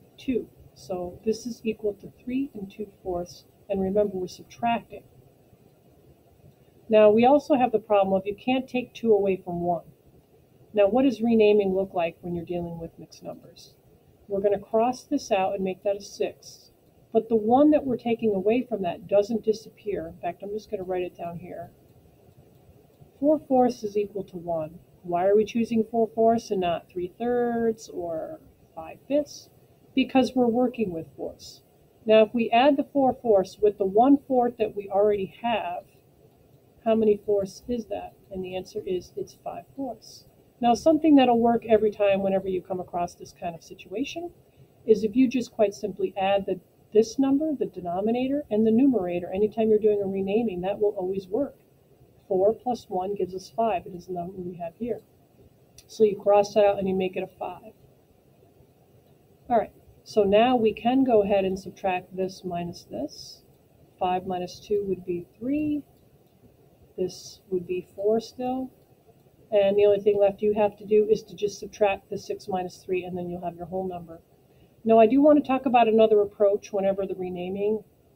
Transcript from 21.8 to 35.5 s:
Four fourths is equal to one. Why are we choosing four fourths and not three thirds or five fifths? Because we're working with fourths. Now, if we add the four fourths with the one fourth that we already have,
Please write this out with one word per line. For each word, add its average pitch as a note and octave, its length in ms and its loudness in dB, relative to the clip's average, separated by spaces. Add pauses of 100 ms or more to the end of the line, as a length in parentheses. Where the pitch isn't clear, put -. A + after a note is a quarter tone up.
Four D4 180 2
fourths B3+ 460 0
is G3+ 120 -8
equal G3+ 280 -4
to - 120 -16
one. E3 440 -8 (240)
Why F3 240 0
are G3+ 80 6
we A3 80 4
choosing A3+ 480 -2
four A3+ 200 0
fourths A3+ 380 2
and G3+ 100 -2
not F3 280 -4
three F3+ 280 -8
thirds A#3 720 -2
or D#3+ 520 -10 (340)
five E3 320 -18
fifths? C#4+ 420 -4 (460)
Because B3+ 400 2
we're B3 140 2
working A#3 420 0
with D#3+ 240 -8
fourths. - 480 -14 (420)
Now, A3 200 6
if G#3+ 100 -2
we A#3+ 160 -2
add C4+ 260 4
the C#4+ 160 -4
four C4 200 2
fourths G3+ 500 0
with G#3 160 2
the G3 80 0
one A#3+ 400 6
fourth B3 300 0
that G#3 180 -4
we G3 140 -10
already G3+ 520 0
have, F3+ 440 -6 (1000)